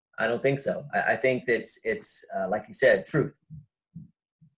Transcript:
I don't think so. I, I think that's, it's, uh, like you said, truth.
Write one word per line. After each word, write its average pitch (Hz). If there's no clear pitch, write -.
I 113
don't 117
think 139
so. 90
I, 101
I 113
think 127
that's, 113
it's, -
uh, -
like 107
you 190
said, 107
truth. -